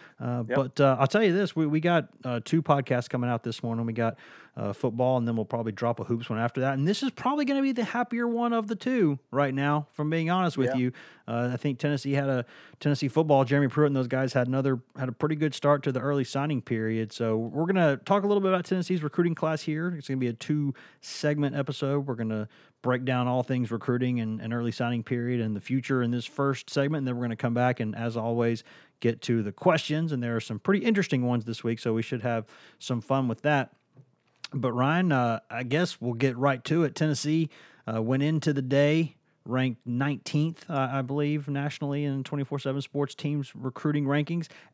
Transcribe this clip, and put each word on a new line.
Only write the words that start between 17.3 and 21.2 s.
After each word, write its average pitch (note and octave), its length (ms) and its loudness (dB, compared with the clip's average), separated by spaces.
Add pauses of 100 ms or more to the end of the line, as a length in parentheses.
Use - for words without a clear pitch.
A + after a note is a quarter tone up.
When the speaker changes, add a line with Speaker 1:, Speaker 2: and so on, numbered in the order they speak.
Speaker 1:
we're B2 280 -2
gonna E3+ 320 4
talk G3+ 260 0
a G3+ 40 0
little G#3 140 2
bit G3 80 2
about F3+ 160 2
Tennessee's F3+ 380 0
recruiting E3+ 320 0
class D#3+ 280 -2
here. D#3+ 340 -4
It's C#3+ 100 -14
gonna C3+ 100 -2
be B2+ 100 0
a A#2 60 -2
two C#3+ 400 0 (260)
segment D3 560 -2